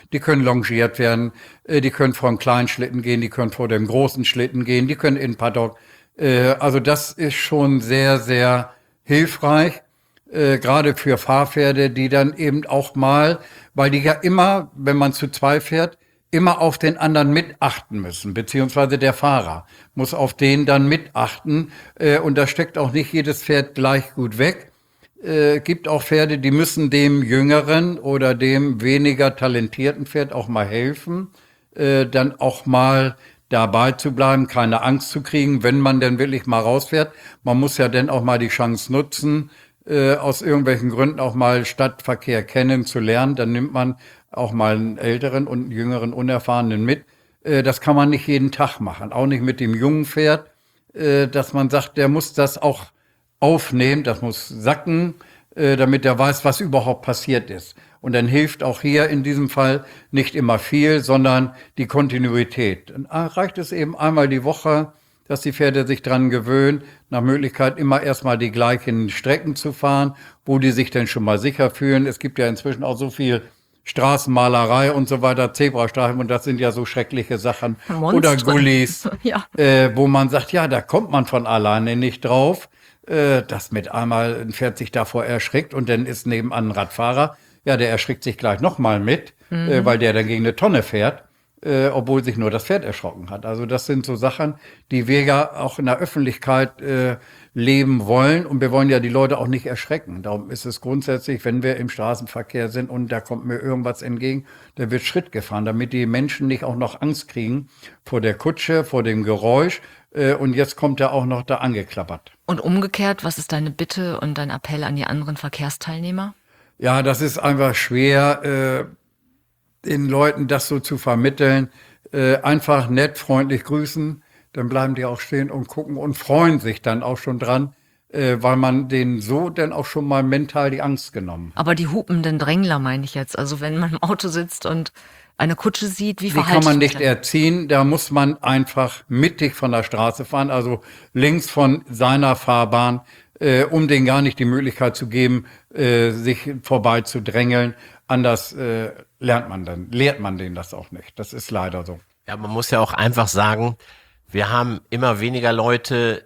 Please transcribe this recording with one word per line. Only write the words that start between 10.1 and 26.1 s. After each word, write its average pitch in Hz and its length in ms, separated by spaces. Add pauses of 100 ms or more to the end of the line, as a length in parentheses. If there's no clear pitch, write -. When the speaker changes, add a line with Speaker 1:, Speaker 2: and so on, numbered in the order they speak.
Speaker 1:
äh, 139 260
gerade 143 360
für 127 240
Fahrpferde, 139 720
die 131 180
dann 139 280
eben 147 300
auch 139 280
mal, 151 440 (360)
weil 139 160
die 143 120
ja 151 100
immer, 185 640
wenn 139 220
man 139 160
zu 147 180
zwei 143 300
fährt, 165 380 (320)
immer 170 320
auf 160 160
den 160 180
anderen 151 360
mit 165 280
achten 113 400
müssen, 92 320
beziehungsweise 131 640
der 135 160
Fahrer 101 540 (280)
muss 131 200
auf 135 180
den 139 320
dann 139 240
mit - 240
achten, 151 600 (240)
äh, 151 220
und 147 200
da 147 80
steckt 165 320
auch 131 140
nicht 143 200
jedes 147 300
Pferd 143 320
gleich 135 400
gut 117 240
weg. 160 340 (500)
Äh, 151 380
gibt 170 280
auch 151 140
Pferde, 151 360